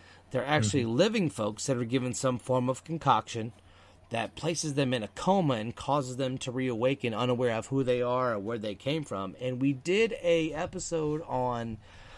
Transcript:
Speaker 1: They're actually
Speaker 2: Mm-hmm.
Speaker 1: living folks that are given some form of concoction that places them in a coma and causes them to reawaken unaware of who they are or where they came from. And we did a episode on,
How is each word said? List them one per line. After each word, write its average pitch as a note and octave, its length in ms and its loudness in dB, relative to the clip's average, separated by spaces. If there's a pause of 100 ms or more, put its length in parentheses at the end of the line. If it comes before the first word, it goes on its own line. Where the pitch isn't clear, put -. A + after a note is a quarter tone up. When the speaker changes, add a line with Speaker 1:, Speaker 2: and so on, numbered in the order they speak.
(300)
Speaker 1:
They're B2 160 0
actually C3 380 2
Speaker 2:
Mm-hmm. A2+ 120 0
Speaker 1:
living G3 340 4
folks G#2+ 360 -4
that C3+ 100 2
are B2 80 -2
given B2 300 0
some B2+ 240 0
form B2+ 300 0
of C3 160 -4
concoction A#2+ 680 0 (580)
that A2+ 260 -4
places D#3 380 -2
them C3+ 180 2
in A#2+ 100 0
a G2+ 60 -6
coma F#3 460 2
and A2 200 -4
causes C3 440 -2
them C3 200 -2
to - 140 -6
reawaken B2 600 0
unaware A#2+ 420 2
of A2+ 120 -4
who C3+ 140 2
they B2 200 2
are B2 320 2
or G#2 40 -2
where G#2+ 200 -4
they G#2 160 -4
came D3+ 280 -2
from. G2 380 -6
And B2+ 220 -4
we C#3 100 4
did G3 500 0
a E3 300 2
episode D#3+ 680 -2
on, A#2+ 560 -2 (400)